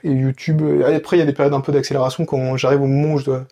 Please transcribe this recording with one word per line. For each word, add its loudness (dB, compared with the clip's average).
Et -2
YouTube, 0
euh, 2
après, -2
il 4
y 4
a 2
des 2
périodes 0
un 0
peu -6
d'accélération -2
quand -2
j'arrive 2
au 0
moment 2
où 2
je -6
dois, -2